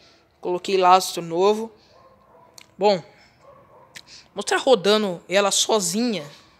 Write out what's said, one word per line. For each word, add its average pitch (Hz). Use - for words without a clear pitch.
Coloquei 180
lastro 185
novo. 196
Bom, 190
mostrar 202
rodando 208
ela 196
sozinha, 202